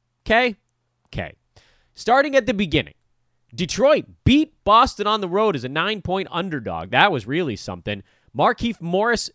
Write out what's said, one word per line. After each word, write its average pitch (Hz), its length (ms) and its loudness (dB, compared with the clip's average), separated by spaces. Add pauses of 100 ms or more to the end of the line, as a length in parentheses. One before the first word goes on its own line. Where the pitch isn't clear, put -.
(240)
'Kay? 233 320 0 (540)
'Kay. 85 240 -10 (580)
Starting 277 440 2
at 240 100 2
the 240 80 -2
beginning, 151 400 -2 (580)
Detroit 208 540 0 (180)
beat 294 380 4
Boston 214 460 2
on 214 120 0
the 190 80 -6
road 202 280 0
as 120 80 -8
a 127 40 -6
nine-point 185 600 -4
underdog. 98 600 -6
That 151 200 4
was 123 160 -4
really 139 300 -4
something. 98 480 -8 (300)
Markieff 220 460 -2
Morris, 202 540 -2